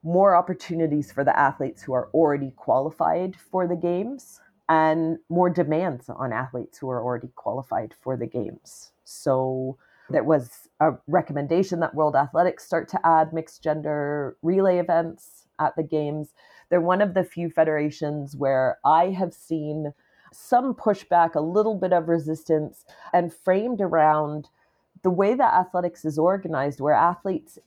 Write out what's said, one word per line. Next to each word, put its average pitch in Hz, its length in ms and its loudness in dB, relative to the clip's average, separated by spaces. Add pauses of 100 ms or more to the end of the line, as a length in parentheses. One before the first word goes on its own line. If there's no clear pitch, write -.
more 185 300 4
opportunities 165 760 0
for 139 120 -4
the - 140 2
athletes 139 440 0
who 131 120 -6
are 127 200 -2
already 143 420 2
qualified 160 800 -2
for 185 320 -4
the 175 80 -2
games 180 640 -6 (300)
and 160 480 2 (120)
more 180 200 2
demands 156 600 -2
on 127 220 -8
athletes 123 460 -8
who 131 120 -8
are 123 140 -4
already 123 320 -6
qualified 110 680 -6
for 131 140 -6
the 120 120 -8
games. - 640 -12 (120)
So 131 760 -4 (340)
there 131 120 0
was 139 460 -2 (100)
a 156 120 4 (160)
recommendation 165 720 0
that 165 160 -2
World 147 200 0
Athletics 156 480 0
start - 260 -4
to 165 160 -4
add 160 280 4
mixed 160 300 -10
gender 147 800 -4
relay 185 340 2
events 170 680 -4 (120)
at - 160 -2
the 160 80 -4
games. 151 520 -4 (340)
They're 175 120 2
one 180 200 2
of 190 140 0
the 185 80 2
few 170 260 -6
federations 151 840 -2
where 131 500 0
I 165 240 4
have 185 240 -4
seen 151 600 -6 (380)
some 247 440 0
pushback, 170 580 2
a 151 80 0
little 208 340 0
bit 185 180 0
of 170 160 0
resistance, 156 760 -2 (260)
and 175 220 0
framed 208 480 -2
around 151 680 2 (560)
the 185 60 4
way 196 240 2
that 277 180 2
athletics 180 500 -2
is 151 140 -4
organized, 160 640 0
where 143 160 2
athletes 175 720 -2